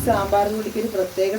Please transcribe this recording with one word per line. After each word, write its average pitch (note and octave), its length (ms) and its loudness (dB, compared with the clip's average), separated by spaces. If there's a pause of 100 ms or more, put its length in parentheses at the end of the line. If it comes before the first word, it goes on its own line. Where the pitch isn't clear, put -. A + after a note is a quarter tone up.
സാമ്പാർ G3+ 380 2 (100)
പൊടിക്ക് G#3+ 260 -4
ഒരു A3+ 140 -2
പ്രത്യേക F#3+ 420 0